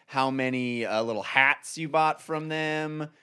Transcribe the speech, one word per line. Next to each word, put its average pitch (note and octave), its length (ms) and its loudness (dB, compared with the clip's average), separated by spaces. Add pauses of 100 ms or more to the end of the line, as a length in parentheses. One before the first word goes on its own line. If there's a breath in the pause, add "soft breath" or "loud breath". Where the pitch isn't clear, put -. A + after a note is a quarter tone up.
How C3+ 240 0
many, B2+ 560 0
uh, G#2+ 160 0
little A2 200 -2
hats - 540 2
you D#3+ 140 -6
bought D#3 320 2
from D#3 260 -6
them. D#3 600 -4 (120 soft breath)